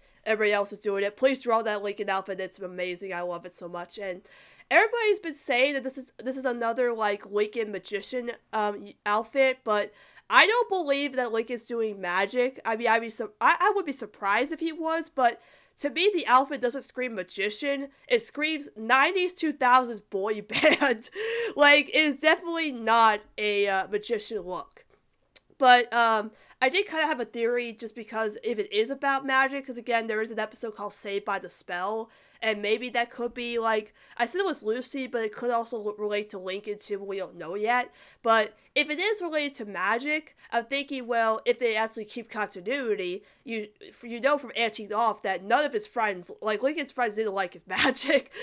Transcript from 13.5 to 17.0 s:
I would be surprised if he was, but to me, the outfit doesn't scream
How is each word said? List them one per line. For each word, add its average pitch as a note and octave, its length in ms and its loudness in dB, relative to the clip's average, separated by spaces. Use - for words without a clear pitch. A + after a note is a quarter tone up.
I G4+ 160 4
would F#4 100 -2
be C#4+ 60 -6
surprised A3+ 600 -2
if - 80 -8
he E4 100 -4
was, D#4+ 380 -4
but A#3+ 320 2
to C#4+ 100 -2
me, E4+ 240 2
the D#4+ 120 0
outfit C4 360 4
doesn't B3 220 -2
scream B3 320 -6